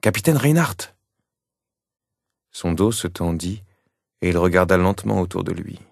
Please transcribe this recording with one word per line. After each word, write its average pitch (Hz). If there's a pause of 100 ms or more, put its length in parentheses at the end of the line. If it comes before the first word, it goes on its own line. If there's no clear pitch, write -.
« -
Capitaine 147
Reinhardt ! » 147 (1600)
Son 85
dos 98
se 113
tendit 87 (600)
et 90
il 85
regarda 90
lentement 98
autour 92
de 92
lui - (120)